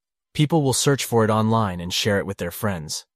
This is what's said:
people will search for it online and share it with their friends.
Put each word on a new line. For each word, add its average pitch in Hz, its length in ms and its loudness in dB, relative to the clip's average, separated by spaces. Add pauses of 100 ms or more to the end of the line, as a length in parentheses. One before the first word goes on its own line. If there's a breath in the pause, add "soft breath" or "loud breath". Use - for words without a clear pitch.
(340)
people 151 280 2
will 131 120 2
search - 300 0
for 113 200 2
it 107 60 2
online 110 500 2
and 87 120 -6
share 101 280 0
it 73 60 -4
with 98 100 -8
their 87 160 -6
friends. 87 640 -6